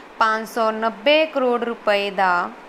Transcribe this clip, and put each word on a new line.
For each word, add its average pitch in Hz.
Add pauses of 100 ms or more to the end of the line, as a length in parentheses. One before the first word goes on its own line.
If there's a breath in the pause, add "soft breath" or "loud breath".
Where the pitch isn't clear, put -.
(180 loud breath)
ਪੰਜ 220
ਸੌ 220
ਨੱਬੇ 226
ਕਰੋੜ 254
ਰੁਪਏ 202
ਦਾ 185 (180)